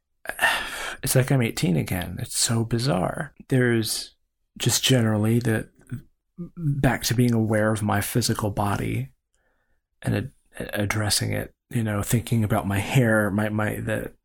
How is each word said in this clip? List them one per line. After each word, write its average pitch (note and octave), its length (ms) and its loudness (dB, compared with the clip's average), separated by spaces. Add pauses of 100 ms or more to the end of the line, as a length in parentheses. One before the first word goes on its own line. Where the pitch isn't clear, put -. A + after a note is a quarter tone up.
(280)
<sighs> - 720 -4
it's - 120 0
like C3 160 4
I'm C3+ 120 4
eighteen D#3 340 0
again. F#2 440 -4
It's - 160 -8
so A2+ 280 0
bizarre. C3 720 -2 (140)
There's A#2+ 640 0 (440)
just - 240 0
generally A2+ 560 4
the, A2+ 300 -2 (880)
back C#3+ 480 0
to A#2+ 100 0
being A#2+ 200 4
aware A2 360 2
of G#2+ 120 -2
my G#2 180 0
physical A2 500 0
body A2 640 -2 (880)
and A2 140 0
ad-, G#2+ 160 -4 (260)
addressing G#2 760 -2
it, G#2 220 -6 (160)
you A#2 140 0
know, G#2 180 -2
thinking A2+ 400 0
about G#2 240 0
my G2 140 0
hair, A2 500 2
my, G#2+ 180 0
my, G#2+ 280 -2
the, A2 360 -6 (120)